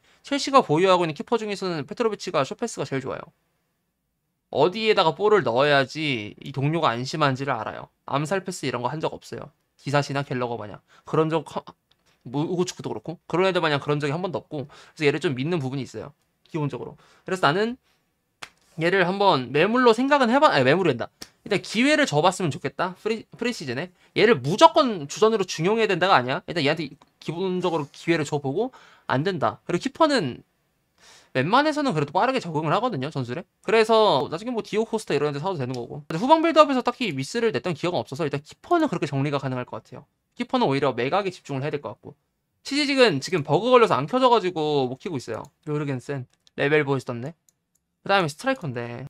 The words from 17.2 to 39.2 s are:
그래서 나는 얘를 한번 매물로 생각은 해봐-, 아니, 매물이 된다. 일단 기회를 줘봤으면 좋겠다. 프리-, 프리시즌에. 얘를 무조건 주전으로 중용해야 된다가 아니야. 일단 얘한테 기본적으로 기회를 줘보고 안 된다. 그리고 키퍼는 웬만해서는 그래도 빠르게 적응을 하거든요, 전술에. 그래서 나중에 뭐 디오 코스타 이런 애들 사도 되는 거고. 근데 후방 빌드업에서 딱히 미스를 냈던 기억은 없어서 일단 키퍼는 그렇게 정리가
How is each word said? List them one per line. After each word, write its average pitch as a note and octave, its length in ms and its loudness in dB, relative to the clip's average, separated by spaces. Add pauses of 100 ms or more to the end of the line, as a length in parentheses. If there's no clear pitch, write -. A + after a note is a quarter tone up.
그래서 F3+ 200 -2
나는 G#3 320 0 (1040)
얘를 F3 260 4
한번 F3+ 440 2
매물로 A3 420 4
생각은 C4 360 2
해봐-, C#4 220 6
아니, C#3+ 120 4
매물이 D#3+ 280 4
된다. A#2 180 -4 (340)
일단 F#3+ 180 -2
기회를 C#4+ 440 2
줘봤으면 F3 460 2
좋겠다. F3 440 -6
프리-, A3 300 -6 (120)
프리시즌에. F3+ 540 -6 (260)
얘를 G#3 220 6
무조건 G#3+ 680 4
주전으로 G#3+ 360 2
중용해야 G#3 440 0
된다가 F#3 280 4
아니야. C3 320 0
일단 D#3 160 -2
얘한테 D#3 260 0 (300)
기본적으로 F3 720 -2
기회를 E3 340 -2
줘보고 D3+ 460 -2 (340)
안 C3 180 0
된다. C3+ 420 -2
그리고 E3+ 180 -2
키퍼는 C4 600 0 (880)
웬만해서는 C4+ 600 2
그래도 D3 180 -2
빠르게 A#3+ 280 0
적응을 D#3+ 340 -4
하거든요, F#3 360 -2
전술에. C3 340 -6 (200)
그래서 G#3+ 680 4
나중에 G3+ 200 -6
뭐 A3 140 -4
디오 G#3+ 200 -2
코스타 G#3+ 280 -4
이런 D3 160 2
애들 C#3+ 120 -6
사도 F#3+ 160 -4
되는 C3 160 -4
거고. C3 340 -10
근데 D#3+ 120 -4
후방 D4+ 220 4
빌드업에서 D4+ 400 4
딱히 A#3 300 -2
미스를 D3+ 400 -2
냈던 E3 240 -2
기억은 E3+ 240 -4
없어서 C#3 240 -6
일단 C#3+ 180 -4
키퍼는 - 460 0
그렇게 E3+ 180 -4
정리가 C#3 320 -2